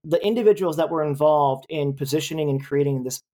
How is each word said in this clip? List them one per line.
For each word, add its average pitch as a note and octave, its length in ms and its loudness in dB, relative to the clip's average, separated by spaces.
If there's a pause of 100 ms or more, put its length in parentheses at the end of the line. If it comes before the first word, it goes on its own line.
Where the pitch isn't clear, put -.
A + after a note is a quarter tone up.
the E3 200 0
individuals G3+ 520 2
that D#3+ 120 0
were D#3+ 140 -2
involved D3 680 2
in C#3+ 260 -4
positioning D3 540 -4
and C3+ 160 -2
creating C#3 380 -2
this, B2+ 160 -8 (160)